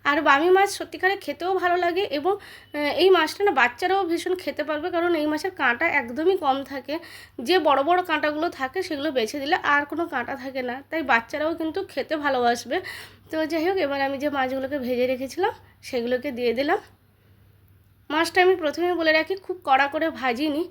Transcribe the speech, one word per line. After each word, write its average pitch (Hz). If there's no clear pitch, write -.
আর 294
বামি 294
মাছ 392
সত্যিকারে 359
খেতেও 349
ভালো 349
লাগে, 349
এবং, 320
আহ, -
এই 294
মাছটা 330
না 403
বাচ্চারাও 359
ভীষণ 339
খেতে 294
পারবে, 302
কারণ 339
এই 302
মাছের 311
কাঁটা 285
একদমই 285
কম 277
থাকে, 277
যে 330
বড় 277
বড় 349
কাঁটাগুলো 302
থাকে 339
সেগুলো 302
বেছে 254
দিলে 285
আর 285
কোনো 330
কাঁটা 254
থাকে 262
না, 247
তাই 320
বাচ্চারাও 285
কিন্তু 330
খেতে 294
ভালোবাসবে। 262
তো 320
যাই 311
হোক, 392
এবার 277
আমি 277
যে 285
মাছগুলোকে 269
ভেজে 247
রেখেছিলাম 262
সেগুলোকে 247
দিয়ে 233
দিলাম। 294
মাছটা 330
আমি 370
প্রথমে 330
বলে 320
রাখি 320
খুব 370
কড়া 277
করে 311
ভাজিনি। 269